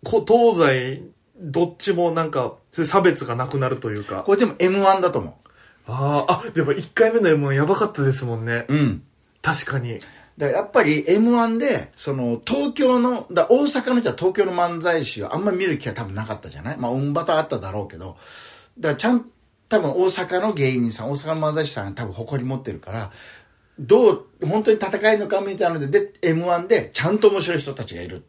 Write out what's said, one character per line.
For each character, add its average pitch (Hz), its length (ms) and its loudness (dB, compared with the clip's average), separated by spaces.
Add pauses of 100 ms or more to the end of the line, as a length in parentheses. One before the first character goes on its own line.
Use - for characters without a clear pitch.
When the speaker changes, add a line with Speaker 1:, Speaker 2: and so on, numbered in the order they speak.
Speaker 1:
こ 220 160 2
う、 - 80 -6
東 233 300 6
西、 135 460 2 (360)
ど 170 280 -2
っ 170 100 -12
ち - 160 -2
も 175 180 2
な 160 120 -2
ん 156 80 -4
か、 131 240 -4 (180)
そ - 80 -4
う - 0 -
い - 20 0
う - 20 -2
差 185 160 2
別 170 240 2
が 117 100 -4
な 127 120 -4
く 143 100 -4
な 131 120 0
る - 80 -4
と 113 120 -6
い 104 60 -4
う 104 80 -6
か。 95 200 -8
Speaker 2:
こ 196 100 4
れ 202 40 2
で 233 80 4
も - 140 -4
エ 185 100 4
ム 196 140 2
ワ 190 100 6
ン 190 80 2
だ 180 100 2
と 131 80 -2
思 87 100 -10
う。 - 40 -20 (540)
Speaker 1:
あ 139 400 -2
ー、 180 220 0
あ、 - 20 -16
で 160 120 0
も 143 100 0
一 170 160 -6
回 220 240 4
目 233 80 4
の 185 80 4
エ 156 60 6
ム 143 120 0
ワ 135 60 0
ン - 20 0
や 143 100 2
ば 190 100 2
か 196 100 0
っ 208 60 -4
た 143 120 -4
で 135 100 2
す 131 120 -6
も 120 100 -4
ん 113 100 -6
ね。 117 220 -4
Speaker 2:
う 139 80 0
ん。 120 280 0 (380)
Speaker 1:
確 160 240 -2
か 135 140 -4
に。 120 200 -8 (380)
Speaker 2:
だ 143 100 -2
か 131 60 0
ら 165 60 2
や - 40 -2
っ - 80 -10
ぱ 247 120 4
り 151 240 2
エ 185 120 4
ム 233 160 4
ワ 233 120 2
ン 226 120 -2
で、 233 360 -2
そ - 180 -6
の、 120 320 -2
東 269 280 -2
京 254 260 4
の、 240 320 -2
だ-、 170 180 2
大 262 140 6
阪 262 300 0
の 240 80 2
人 220 80 0
は 120 80 -4
東 185 160 0
京 202 120 2
の 180 80 -4
漫 175 280 0
才 165 240 0
師 110 180 -8
を - 100 -8
あ 156 40 -2
ん 190 80 -2
ま 208 60 2
り 185 60 -2
見 190 80 -2
る 160 120 -2
機 - 80 -10
会 113 80 -6
多 120 100 -8
分 98 120 -10
な 110 100 -6
か 110 80 -8
っ 107 60 -10
た - 100 -18
じ - 80 -16
ゃ 73 60 -16
な 127 100 -8
い？ - 40 -12
ま 120 120 -4
あ、 - 20 -2
オ 127 60 -2
ン 143 160 -2
バ 165 100 -2
ト 170 100 0
あ 156 60 2
っ 156 80 -2
た 123 120 -6
だ 95 120 -10
ろ 104 100 -6
う 95 60 -8
け - 100 -18
ど。 90 200 -16 (640)
だ 151 100 -2
か 147 40 0
ら - 20 -2
ち - 100 -6
ゃ 240 80 4
ん、 240 120 0 (440)
多 220 100 4
分 151 120 -2
大 - 40 -4 (100)
阪 185 360 -2
の 214 120 0
芸 131 240 0
人 117 140 0
さ 110 120 -10
ん、 117 80 -6
大 143 60 -4
阪 151 180 -4
の 156 160 -2
漫 - 40 -4
才 156 120 -2
師 - 60 -6
さ 101 140 -8
ん 98 60 -10
多 113 120 -8
分 98 80 -10
誇 117 280 -6
り 123 60 -6
持 131 100 -4
っ - 40 -10
て 117 100 -10
る 87 80 -10
か - 120 -16
ら、 104 200 -8 (680)
ど 202 340 6
う、 - 140 -2 (200)
本 208 180 0
当 220 80 4
に 214 60 4
戦 202 360 0
い 214 60 2
の 196 80 -4
か 196 140 0
み 196 160 -6
た 190 100 0
い 165 60 0
な 160 60 -6
の - 0 -
で、 139 80 -6
で、 202 340 0
エ 165 120 2
ム 170 140 -2
ワ 175 100 2
ン 175 100 -6
で 202 260 2
ち - 100 -4
ゃ 151 80 0
ん 208 80 2
と 208 100 8
面 196 120 0
白 170 140 -2
い 156 40 0
人 139 140 -10
た 120 120 -10
ち 90 100 -14
が 85 60 -12
い 90 60 -10
る。 92 220 -14